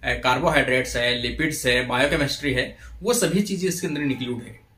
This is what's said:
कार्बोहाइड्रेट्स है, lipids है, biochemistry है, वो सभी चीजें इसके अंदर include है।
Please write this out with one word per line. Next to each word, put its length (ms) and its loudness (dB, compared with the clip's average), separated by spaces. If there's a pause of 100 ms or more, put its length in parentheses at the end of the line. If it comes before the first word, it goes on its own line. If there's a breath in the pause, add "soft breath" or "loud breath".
कार्बोहाइड्रेट्स 880 2
है, 200 0
lipids 500 -2
है, 220 2
biochemistry 640 0
है, 240 -2 (240 loud breath)
वो 120 2
सभी 280 2
चीजें 260 -2
इसके 200 -4
अंदर 140 -2
include 420 -4
है। 160 -18 (180)